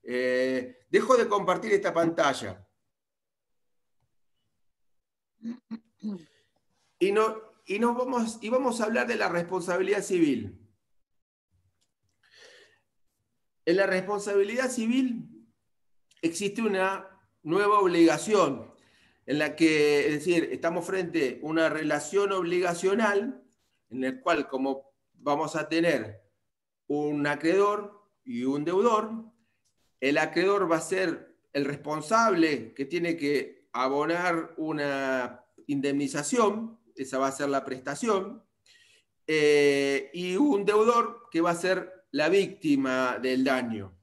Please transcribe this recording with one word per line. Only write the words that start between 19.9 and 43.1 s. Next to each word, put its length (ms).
es 40
decir, 400
estamos 320
frente 580
a 40
una 240
relación 640
obligacional 1080
en 140
la 180
cual, 280
como 440
vamos 300
a 140
tener 520
un 400
acreedor 840
y 200
un 180
deudor, 720
el 200
acreedor 520
va 60
a 60
ser 520
el 100
responsable 1120
que 100
tiene 320
que 560
abonar 880
una 880
indemnización, 1120
esa 220
va 120
a 40
ser 160
la 160
prestación, 800
eh, 840
y 240
un 300
deudor 640
que 100
va 120
a 40
ser 540
la 180
víctima 880